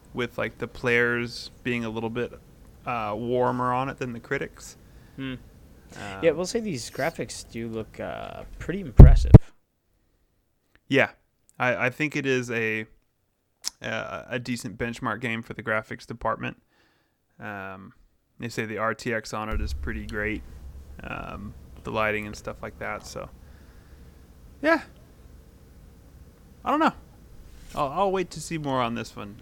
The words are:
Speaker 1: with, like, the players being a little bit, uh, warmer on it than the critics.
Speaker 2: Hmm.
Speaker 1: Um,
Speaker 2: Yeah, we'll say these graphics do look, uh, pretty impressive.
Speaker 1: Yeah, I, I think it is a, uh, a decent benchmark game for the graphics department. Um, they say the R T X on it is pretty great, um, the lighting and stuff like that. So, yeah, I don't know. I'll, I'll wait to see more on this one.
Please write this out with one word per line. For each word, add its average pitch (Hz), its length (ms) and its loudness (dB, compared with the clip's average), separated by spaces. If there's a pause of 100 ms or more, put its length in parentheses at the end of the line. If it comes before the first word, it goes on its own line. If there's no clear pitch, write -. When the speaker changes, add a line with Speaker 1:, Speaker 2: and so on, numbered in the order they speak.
(140)
Speaker 1:
with, 123 240 -4
like, 113 200 -4
the 120 100 -6
players 120 840 0 (120)
being 120 220 0
a 110 40 -2
little 110 200 -2
bit, 117 240 -4 (520)
uh, 113 320 -2
warmer 123 560 2
on 131 160 0
it - 100 -8
than 127 140 -4
the 117 60 -8
critics. - 560 -6 (400)
Speaker 2:
Hmm. 135 200 -8 (600)
Speaker 1:
Um, 98 280 -10
Speaker 2:
Yeah, 160 80 6
we'll 170 140 0
say 233 140 -2
these 175 320 -4
graphics - 580 -6
do 117 180 -6
look, 110 320 -8
uh, 57 440 -8 (160)
pretty 196 220 -4
impressive. - 500 10 (1600)
Speaker 1:
Yeah, 131 240 6 (460)
I, 123 300 2
I - 20 4
think 151 260 -2
it 143 100 -2
is 127 260 2
a, 110 340 0 (960)
uh, 110 460 -6
a 123 120 -4
decent 120 380 -6
benchmark 117 440 -4
game 113 200 -4
for 113 120 -12
the 113 100 -12
graphics 110 420 -4
department. 117 560 -4 (800)
Um, 98 540 -12 (460)
they 123 100 -6
say 113 160 -4
the 107 140 -6
R 110 140 2
T 117 200 -4
X 110 200 -6
on 107 160 -4
it 107 120 0
is 104 120 -2
pretty 107 320 -4
great, 107 360 -2 (640)
um, - 500 -8 (300)
the 120 80 -8
lighting 107 360 0
and 107 80 -10
stuff - 260 -10
like 107 180 -12
that. 104 280 -8
So, - 220 -10 (1300)
yeah, 311 200 4 (1800)
I - 60 -2
don't 294 100 4
know. 294 120 4 (840)
I'll, 143 120 0
I'll 185 240 2
wait 185 200 0
to 156 100 -10
see 165 160 -6
more 135 240 0
on 117 140 0
this 113 200 -8
one. 104 260 -12